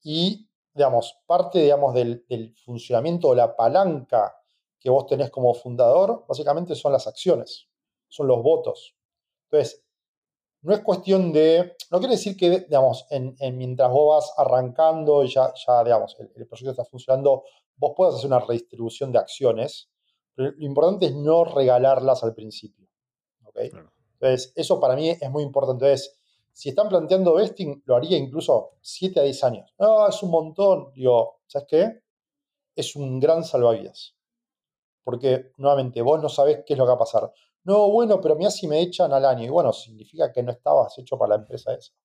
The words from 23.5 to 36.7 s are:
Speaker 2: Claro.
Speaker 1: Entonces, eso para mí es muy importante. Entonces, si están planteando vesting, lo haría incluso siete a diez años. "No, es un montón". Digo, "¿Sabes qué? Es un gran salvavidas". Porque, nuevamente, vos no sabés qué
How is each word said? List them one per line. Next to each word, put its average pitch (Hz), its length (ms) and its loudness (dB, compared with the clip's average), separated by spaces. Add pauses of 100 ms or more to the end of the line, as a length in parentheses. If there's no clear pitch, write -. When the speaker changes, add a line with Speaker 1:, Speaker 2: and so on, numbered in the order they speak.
Speaker 2:
Claro. 160 200 -20 (220)
Speaker 1:
Entonces, 131 420 -2
eso 165 240 -2
para 131 160 2
mí 160 140 -2
es 156 200 -6
muy 147 140 -4
importante. 135 420 -4
Entonces, 135 320 0 (360)
si - 160 -12
están 214 180 0
planteando 180 460 0
vesting, 165 520 -2
lo 127 100 2
haría 160 220 0
incluso 139 640 -2
siete 185 400 -6
a 143 40 2
diez 139 200 -2
años. 117 360 -6
"No, 214 280 2
es 196 160 -4
un 180 60 -6
montón". 165 640 0
Digo, 123 540 0
"¿Sabes 143 200 -10
qué? 202 360 0 (720)
Es 143 200 -10
un 131 240 -8
gran 160 240 2
salvavidas". 117 720 -2 (880)
Porque, 127 540 -2
nuevamente, 135 440 0
vos 151 200 2
no 151 80 -4
sabés 143 360 2
qué 151 80 -4